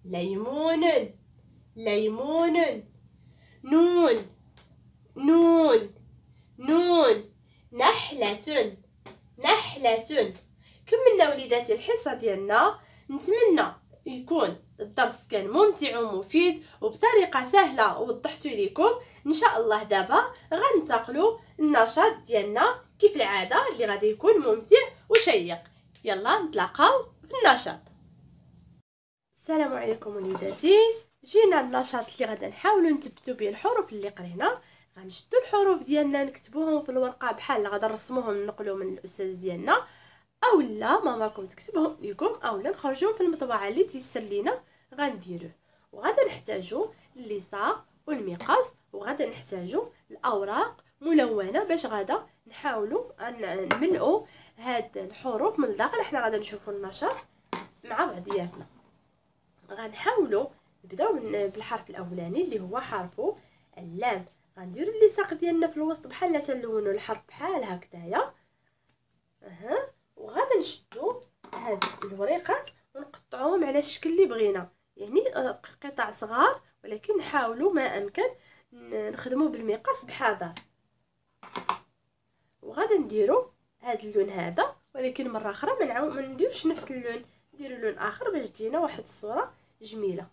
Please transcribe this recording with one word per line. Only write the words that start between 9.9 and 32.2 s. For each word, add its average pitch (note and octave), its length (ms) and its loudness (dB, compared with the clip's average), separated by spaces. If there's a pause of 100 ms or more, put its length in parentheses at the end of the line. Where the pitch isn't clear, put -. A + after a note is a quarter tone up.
كملنا G#4+ 440 6
وليداتي C4 440 0
الحصة F4+ 400 -2
ديالنا. A3+ 680 2 (300)
نتمنى F4+ 600 4 (340)
يكون B3+ 500 -2 (240)
الدرس A#3 500 -2
كان G3+ 200 -2
ممتع C#4 480 2
ومفيد A#3 680 0 (160)
وبطريقة F4 640 4
سهلة C4 540 4
ووضحت - 480 -6
لكم. A#3+ 440 2 (360)
إن D4+ 60 0
شاء F4+ 280 2
الله G#3+ 220 2
دابا G#3+ 420 2 (300)
غننتقلوا F4 840 2 (200)
للنشاط D4+ 580 4 (100)
ديالنا A#3 540 0 (180)
كيف G#4 180 8
العادة G#3+ 560 0
اللي A#3 140 -2
غادي G3+ 200 0
يكون E4+ 320 6
ممتع A#3+ 440 6 (280)
وشيق. F3+ 480 4 (460)
يلا A3+ 380 0
نتلاقاو D#4 600 2
في - 320 -16 (120)
النشاط. - 340 2 (1500)
السلام D#4 380 -2
عليكم A3 440 -6
وليداتي، G3 640 4 (460)
جينا F#4+ 360 6
النشاط B3+ 520 -2
اللي - 120 -2